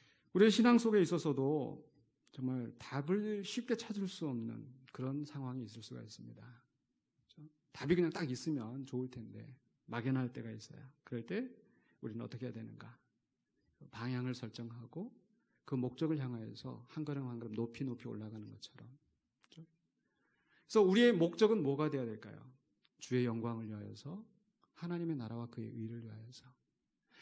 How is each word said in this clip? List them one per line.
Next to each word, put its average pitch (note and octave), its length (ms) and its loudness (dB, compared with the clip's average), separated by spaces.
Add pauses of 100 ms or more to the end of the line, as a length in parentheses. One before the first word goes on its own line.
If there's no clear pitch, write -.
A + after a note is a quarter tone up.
(340)
우리의 G#3 160 10
신앙 A#3+ 260 8
속에 A3 240 6
있어서도 C#3+ 880 2 (420)
정말 B2+ 440 -4
답을 G3 680 -2
쉽게 A#3 340 -2
찾을 G3+ 300 -4
수 E3 200 -6
없는 A2+ 340 -4 (300)
그런 C3+ 320 -4
상황이 C3 400 -6
있을 G#2+ 180 -12
수가 A#2+ 200 -12
있습니다. A#2 600 -18 (540)
그렇죠? - 340 -20 (220)
답이 D3+ 220 0
그냥 E3+ 160 6
딱 D3+ 200 -2
있으면 B2+ 540 -4
좋을 B2+ 240 -4
텐데 A2 480 -14 (300)
막연할 B2 480 0
때가 A2+ 160 -8
있어요. - 280 -14 (240)
그럴 A#2+ 220 -6
때 A#3+ 240 -4 (540)
우리는 A#2 200 -8
어떻게 A#2 220 -8
해야 A2+ 80 -6
되는가? A2+ 420 -14 (960)
방향을 B2 440 -4
설정하고 A#2+ 800 -10 (520)
그 - 100 -6
목적을 C3 440 0
향하여서 A#2+ 680 -6
한 D#3 160 -6
걸음 C#3 240 -4
한 A#2+ 100 -6
걸음 A2+ 160 -8
높이 A#2 300 -2
높이 B2 240 -4
올라가는 G#2+ 400 -8
것처럼. G#2+ 400 -16 (600)
그렇죠? D#3+ 180 -18 (1000)
그래서 G#3+ 180 8
우리의 A3+ 300 10
목적은 F#3+ 500 6
뭐가 C#3+ 280 2
되어야 C3 160 -2
될까요? G#2+ 320 -10 (600)
주의 B2 260 2
영광을 A2+ 440 -2
위하여서, G#2+ 560 -10 (500)
하나님의 E3+ 420 -4
나라와 A#2 300 -6
그의 A2+ 280 -8
의를 A#2 300 -8
위하여서. A2+ 420 -16 (760)